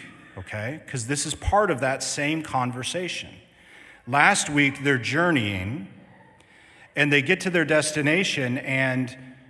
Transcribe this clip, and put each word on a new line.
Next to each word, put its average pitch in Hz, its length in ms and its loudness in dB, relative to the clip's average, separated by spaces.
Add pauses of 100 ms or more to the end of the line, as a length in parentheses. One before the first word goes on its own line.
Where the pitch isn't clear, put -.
(360)
okay, 107 520 -8
'cause 120 180 -6
this 143 220 -4
is 143 80 -6
part 202 340 2
of 135 120 0
that 135 200 -2
same 151 400 -2
conversation. 131 880 -4 (800)
Last 151 420 4
week, 139 340 2
they're 139 140 4
journeying, 120 880 0 (1080)
and 147 180 4
they 143 80 6
get 180 200 2
to 190 80 -2
their 170 160 2
destination, 147 920 0
and 131 580 -2 (340)